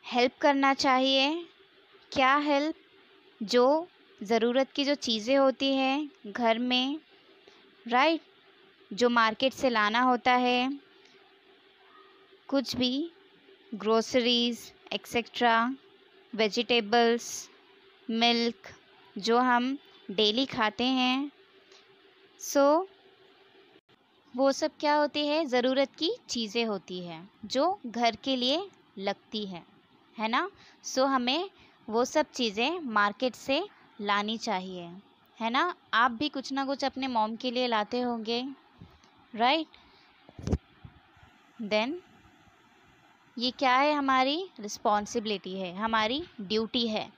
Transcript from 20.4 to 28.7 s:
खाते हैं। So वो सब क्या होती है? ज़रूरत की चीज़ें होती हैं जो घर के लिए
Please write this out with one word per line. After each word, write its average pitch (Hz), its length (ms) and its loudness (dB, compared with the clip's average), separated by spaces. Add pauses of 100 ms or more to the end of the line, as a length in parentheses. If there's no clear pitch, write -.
खाते 226 380 -2
हैं। 262 460 0 (1120)
So 294 460 4 (1500)
वो 269 180 2
सब 311 180 -2 (100)
क्या 294 140 2
होती 294 320 0
है? 302 200 0
ज़रूरत 262 520 0
की 320 120 -2 (180)
चीज़ें 233 360 -4
होती 190 400 -6
हैं 170 240 -14 (160)
जो 262 220 0 (200)
घर 226 380 0
के 269 120 0
लिए 262 260 0 (360)